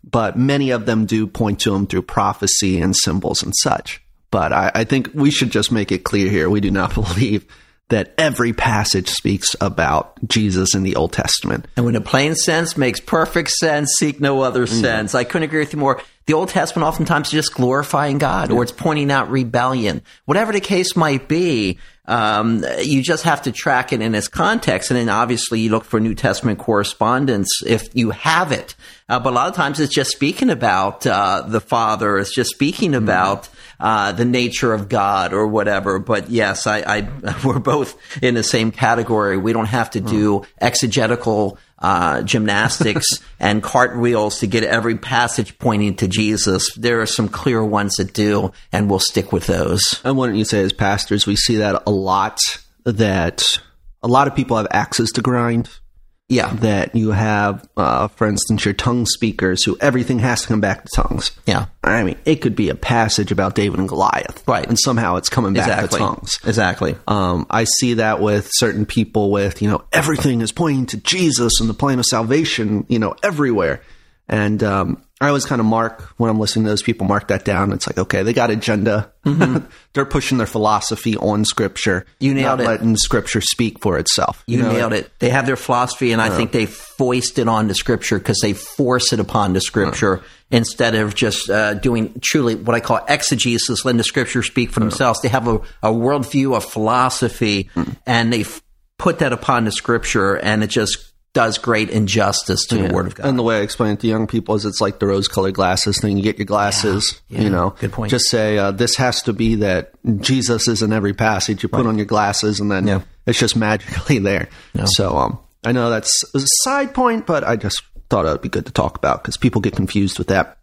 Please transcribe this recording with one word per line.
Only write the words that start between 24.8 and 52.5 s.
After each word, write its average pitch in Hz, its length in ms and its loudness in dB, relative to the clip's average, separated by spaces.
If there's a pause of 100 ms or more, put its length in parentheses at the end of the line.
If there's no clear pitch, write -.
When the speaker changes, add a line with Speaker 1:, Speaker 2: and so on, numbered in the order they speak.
Speaker 2:
And 123 100 2
then 117 100 0
obviously 113 500 0
you 110 100 2
look 110 140 2
for - 160 0
New 110 160 0
Testament 101 420 0
correspondence 110 1080 0
if - 280 -2
you 117 140 2
have 160 420 0
it. - 220 -6 (340)
Uh, 123 120 0
but 131 140 0
a - 20 0
lot 135 140 2
of - 60 -8
times 147 240 -2
it's 143 140 0
just 139 160 0
speaking 190 400 0
about, 101 560 0
uh, 95 420 0
the 110 140 0
Father. 107 560 0
It's 101 160 -2
just 123 160 0
speaking 151 440 0
Speaker 1:
Mm-hmm. 120 100 0
Speaker 2:
about, 98 440 0 (320)
uh, 101 340 0
the 113 120 0
nature 123 480 0
of 101 160 -4
God 98 440 0
or 107 140 2
whatever. 101 520 0
But 98 320 -2
yes, 104 340 0
I, 107 140 0
I, 104 300 -2 (320)
<laughs> 131 40 -4
we're 131 140 2
both 131 360 0 (280)
in 127 100 2
the 117 80 0
same 110 300 0
category. 110 680 2
We 101 160 0
don't 110 120 0
have 113 260 -2
to 110 80 -4
do 104 400 2
Speaker 1:
Mm. - 60 -10 (160)
Speaker 2:
exegetical, 113 960 0 (220)
uh, 87 420 2
gymnastics 107 840 0 (180)
<laughs> - 160 -20
and 104 220 2
cartwheels 120 800 0
to 110 80 -2
get 110 160 0
every 110 340 0
passage 120 640 -2
pointing 104 380 0
to 95 100 0
Jesus. 104 680 0
There 117 260 0
are 110 40 0
some 107 220 -2
clear 113 380 0
ones 101 320 0
that 95 160 -4
do, 104 400 0 (180)
and 101 180 0
we'll 95 100 2
stick - 340 -2
with 92 140 -2
those. 90 340 0 (240)
Speaker 1:
And 135 100 0
why 127 120 0
don't 104 100 0
you 110 80 0
say, 104 180 0
as 95 80 0
pastors, 101 560 0
we 101 80 2
see 113 220 2
that 104 280 0
a 101 60 0
lot, 95 480 0 (460)